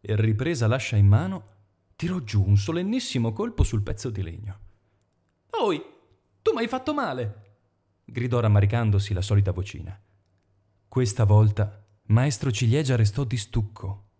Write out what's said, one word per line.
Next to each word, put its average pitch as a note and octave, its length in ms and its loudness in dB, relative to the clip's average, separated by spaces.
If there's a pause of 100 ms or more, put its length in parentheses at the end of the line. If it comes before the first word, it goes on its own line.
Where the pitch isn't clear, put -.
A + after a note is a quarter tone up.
E A2 160 -4
ripresa A2+ 500 0
l'ascia A2+ 300 -2
in G2+ 100 6
mano, E3 460 2 (440)
tirò F3+ 240 -4
giù G#2 260 0
un G2+ 100 4
solennissimo D#3+ 760 -2
colpo A3+ 300 -2
sul G#2+ 200 0
pezzo A2 280 -6
di G#2 120 -8
legno. F#2 360 -12 (920)
"Oi, G#3+ 320 -2 (580)
tu A4 120 2
m'hai A3+ 160 -2
fatto C4 260 -4
male!" B2+ 480 -6 (640)
gridò A#2+ 360 -2
rammaricandosi G#2 760 2
la F2+ 80 -2
solita G2+ 280 2
vocina. F2+ 480 -8 (880)
Questa A#2 380 0
volta G#2 600 4 (240)
maestro B2 440 2
Ciliegia B2+ 440 0
restò A2 280 2
di A#2+ 140 -6
stucco - 680 -6 (120)